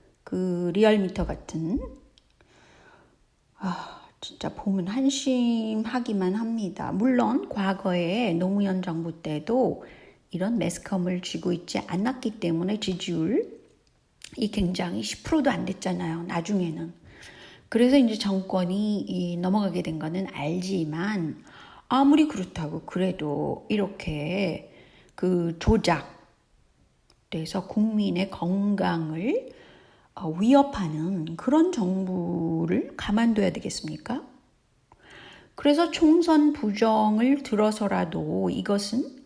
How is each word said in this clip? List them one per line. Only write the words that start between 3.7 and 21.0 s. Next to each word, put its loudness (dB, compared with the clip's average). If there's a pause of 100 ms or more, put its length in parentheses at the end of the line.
진짜 -10
보면 -2
한심하기만 0
합니다. -4
물론 2
과거에 0
노무현 0
정부 -6
때도 0 (480)
이런 -2
매스컴을 -2
쥐고 -4
있지 -4
않았기 -4
때문에 -2
지지율이 -2 (1000)
굉장히 -2
십 -10
프로도 2
안 -4
됐잖아요, -4
나중에는. -4 (760)
그래서 6
이제 4
정권이 0
이 -4
넘어가게 0
된 -6
거는 -4
알지만 -4 (460)